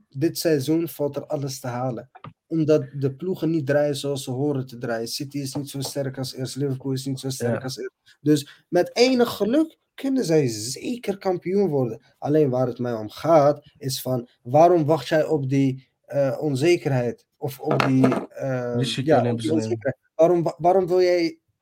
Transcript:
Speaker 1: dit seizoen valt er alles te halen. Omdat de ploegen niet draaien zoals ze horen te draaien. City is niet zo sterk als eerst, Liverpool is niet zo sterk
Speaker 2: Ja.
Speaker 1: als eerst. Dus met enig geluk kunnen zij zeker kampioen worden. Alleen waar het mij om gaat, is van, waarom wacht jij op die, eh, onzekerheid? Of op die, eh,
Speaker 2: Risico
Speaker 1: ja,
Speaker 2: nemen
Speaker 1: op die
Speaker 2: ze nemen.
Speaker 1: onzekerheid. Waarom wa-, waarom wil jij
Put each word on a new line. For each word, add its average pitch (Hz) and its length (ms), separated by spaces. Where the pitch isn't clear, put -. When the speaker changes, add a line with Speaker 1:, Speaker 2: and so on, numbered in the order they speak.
Speaker 1:
dit 160 300
seizoen 160 500
valt 143 280
er 143 100
alles 139 340
te - 60
halen. 123 440
Omdat 156 380
de 135 160
ploegen 170 360
niet 160 160
draaien 147 300
zoals 139 280
ze 139 60
horen 131 360
te 117 120
draaien. 117 300
City 143 300
is 135 160
niet 139 160
zo 139 100
sterk 135 380
als 127 160
eerst, 127 220
Liverpool 135 360
is 131 140
niet 135 140
zo - 100
sterk 120 280
Speaker 2:
Ja. 131 40
Speaker 1:
als 131 160
eerst. - 420
Dus 147 480
met 175 280
enig 240 400
geluk 277 420
kunnen 269 300
zij 156 240
zeker 135 680
kampioen 185 500
worden. 131 320
Alleen 147 320
waar 127 160
het 120 120
mij 120 160
om 107 160
gaat, 147 540
is 135 220
van, 127 280
waarom 160 420
wacht 147 240
jij 156 160
op 143 240
die, 135 400
eh, 139 360
onzekerheid? 135 840
Of - 240
op 156 260
die, 131 280
eh, 127 480
Speaker 2:
Risico 131 340
Speaker 1:
ja, 147 60
Speaker 2:
nemen 120 160
Speaker 1:
op 113 60
die 117 100
Speaker 2:
ze - 60
nemen. - 100
Speaker 1:
onzekerheid. 117 340
Waarom 170 280
wa-, 160 160
waarom 180 280
wil 180 140
jij 175 380